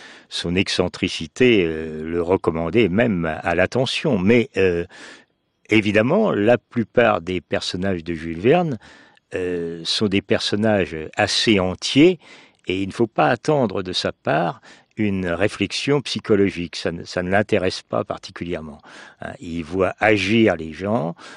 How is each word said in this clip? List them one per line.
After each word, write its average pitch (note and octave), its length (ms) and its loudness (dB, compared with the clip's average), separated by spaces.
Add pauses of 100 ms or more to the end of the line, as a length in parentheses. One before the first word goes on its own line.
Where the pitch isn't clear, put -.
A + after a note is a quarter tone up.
(280)
son - 280 -4
excentricité, F#2 1080 2
euh, D#2+ 400 -4
le E2 180 -4
recommandait E2+ 680 0
même F#2+ 360 0
à, D#2 100 -2
à F2 180 -2
l'attention. A#2+ 640 0
Mais, A2 400 4
euh, F2 280 2 (840)
évidemment, A2 640 2
la A2 260 4
plupart A2 640 0
des F2 200 -6
personnages F#2 640 -4
de E2+ 120 -6
Jules E2 240 -8
Verne, D3 400 2 (560)
euh, E2+ 480 -6
sont - 240 0
des G2 160 0
personnages G2+ 720 0 (180)
assez G#2 440 2
entiers, C3+ 580 2 (480)
et F#2 160 -4
il G2 60 -4
ne F#2 60 -10
faut A#2 140 0
pas D3+ 200 0
attendre A#2+ 560 0
de F2+ 100 -8
sa F2+ 180 -4
part D#3 500 -4 (360)
une G2 300 -2
réflexion G2+ 720 -2
psychologique. G2 760 0
Ça F#2 160 -6
ne, E2+ 120 -10
ça - 180 -6
ne F2+ 80 -4
l'intéresse G2 540 0
pas A#2 200 -4
particulièrement. D#2+ 760 -12 (420)
Hein, D#2+ 180 -12
il E2+ 240 -8
voit F2+ 360 -2
agir G#2 560 4
les D#2+ 180 -8
gens, A2+ 400 -4 (240)